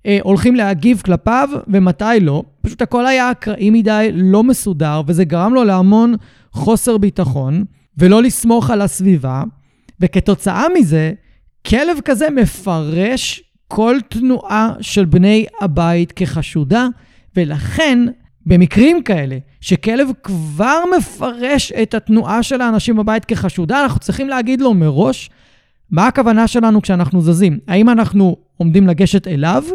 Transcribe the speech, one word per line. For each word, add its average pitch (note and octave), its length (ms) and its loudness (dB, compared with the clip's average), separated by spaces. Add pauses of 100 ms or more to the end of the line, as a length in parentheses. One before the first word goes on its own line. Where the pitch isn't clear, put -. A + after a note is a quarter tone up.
אה, G3+ 160 2
הולכים G3+ 340 2
להגיב G3 480 0
כלפיו, A3+ 440 0 (200)
ומתי G3+ 520 2
לא. D3+ 220 0 (200)
פשוט - 200 -6
הכל A#3+ 240 -2
היה B3+ 240 0
אקראי G#3+ 400 -2
מדי, A3 420 2
לא F#3+ 320 2
מסודר, D#3+ 640 -2
וזה F3 180 2
גרם F3 300 0
לו B3+ 100 2
להמון G#3 500 4 (380)
חוסר A3 460 0
ביטחון, D3 680 -2 (340)
ולא G3 240 6
לסמוך A#3 480 0
על G#3+ 100 0
הסביבה, D3+ 600 0 (580)
וכתוצאה G3 640 -2 (140)
מזה, D#3+ 340 2 (540)
כלב D4 380 0
כזה D4+ 260 0
מפרש F#3 1120 -4 (260)
כל A#3 280 0 (120)
תנועה A3+ 720 -2
של G#3 240 0
בני G3 420 4 (140)
הבית E3+ 520 -2
כחשודה, D#3+ 760 -2 (480)
ולכן F#3 600 0 (480)
במקרים A#3 560 4
כאלה C#3 360 -4 (220)
שכלב A#3 480 -2 (140)
כבר F#3+ 600 -4 (160)
מפרש B3 760 -4
את A3 220 -4
התנועה A3 480 0
של B3+ 180 -4
האנשים A3+ 360 0
בבית G#3+ 280 -2
כחשודה, G3 580 -4
אנחנו B3 180 -2
צריכים C4+ 280 -6
להגיד B3+ 320 -2
לו B3+ 140 2
מראש E3+ 560 0 (600)
מה F3+ 160 2
הכוונה A3+ 400 2
שלנו A3+ 360 2
כשאנחנו F3+ 380 0
זזים. E3 380 2 (100)
האם G#3+ 200 4
אנחנו G3+ 480 2 (200)
עומדים F3+ 300 2
לגשת F#3 420 0
אליו, F3 360 -2 (100)